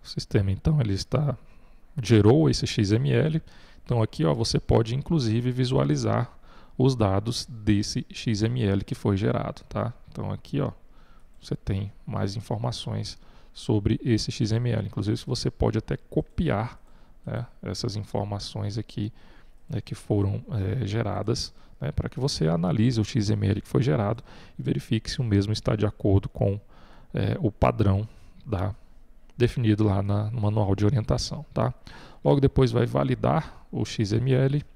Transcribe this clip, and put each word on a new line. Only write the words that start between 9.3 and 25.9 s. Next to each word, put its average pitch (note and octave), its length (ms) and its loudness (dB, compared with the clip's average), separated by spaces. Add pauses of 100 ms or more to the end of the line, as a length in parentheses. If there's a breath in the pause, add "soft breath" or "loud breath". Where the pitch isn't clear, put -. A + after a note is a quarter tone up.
tá? G#2 240 -4 (180)
Então G2+ 200 -8
aqui, A#2 300 -6
ó, C3 100 -2 (680 soft breath)
você - 140 -6
tem G2+ 380 -6 (140)
mais G2+ 300 -4
informações A2 840 -6 (340 soft breath)
sobre G#2+ 500 0
esse A#2 300 0
X G#2+ 180 -2
M A#2+ 200 0
L. A2 160 -2
Inclusive G#2 400 -4
você - 240 -4
pode A2 280 0
até - 180 -4
copiar, A2+ 840 -4 (440 soft breath)
né, A#2 220 -6 (160)
essas G2+ 340 -6
informações G#2 840 -6
aqui, G#2+ 340 -6 (560 soft breath)
né, G#2+ 120 -6
que - 140 -10
foram, G#2 560 -2
é, G2 360 -2
geradas, G#2 680 -2 (260 soft breath)
né, - 120 -6
pra - 160 -2
que - 100 -10
você D3+ 300 0
analise A#2 520 2
o A2 40 2
X G#2+ 260 -2
M G#2 160 0
L G2 140 2
que - 80 -18
foi C3 140 0
gerado A#2 400 0 (360 loud breath)
e - 40 -12
verifique B2+ 480 -2
se - 100 -6
o B2+ 40 0
mesmo G2+ 280 2
está G#2+ 240 0
de G#2+ 100 0
acordo G2 420 2